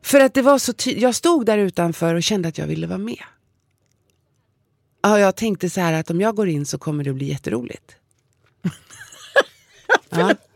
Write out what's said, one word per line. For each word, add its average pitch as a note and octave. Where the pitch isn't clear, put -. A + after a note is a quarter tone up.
för C#4
att C4+
det C4+
var C#4
så A#3+
ty-, -
jag A#3+
stod E4
där G#3+
utanför E3+
och E3+
kände F#3
att D#3
jag D3+
ville D#3+
vara F#3
med. A3
Ja, G#3
jag G3
tänkte G3+
så F#3
här E3
att D#3+
om E3+
jag G#3+
går G3+
in C#3+
så C#3+
kommer D3
det C#3
bli C3
jätteroligt. -
<laughs> F3+
Ja. E3+